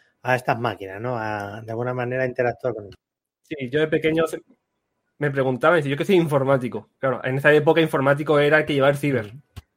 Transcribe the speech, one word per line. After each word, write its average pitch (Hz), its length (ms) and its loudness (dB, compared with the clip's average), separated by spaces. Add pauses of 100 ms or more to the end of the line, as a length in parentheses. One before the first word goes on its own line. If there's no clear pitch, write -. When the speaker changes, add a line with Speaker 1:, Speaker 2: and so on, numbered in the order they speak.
(220)
Speaker 1:
a 127 140 0
estas 123 240 -2
máquinas, 101 420 -6
¿no? 123 160 -6
A, 107 440 -8
de 110 100 -12
alguna 123 240 -6
manera, 127 320 -4
interactuar 123 480 -4
con 107 100 -12
ellas. 98 100 -20 (460)
Speaker 2:
Sí, 139 300 -10
yo 147 80 0
de 156 80 2
pequeño 160 400 0
se-, 156 160 -10 (720)
me 147 140 -2
preguntaban, 135 460 2
y - 20 2
decía, 139 140 -2
"Yo 143 40 -2
que 160 80 -4
soy 196 120 4
informático". 135 840 0
Claro, 135 240 -2
en 131 140 -2
esa 147 140 4
época 156 300 6
informático 147 560 2
era 147 220 4
el 151 60 0
que 156 100 -2
llevaba 139 160 4
el 143 60 -2
ciber. 131 280 -2
Speaker 1:
Ujú. 113 160 -18 (360)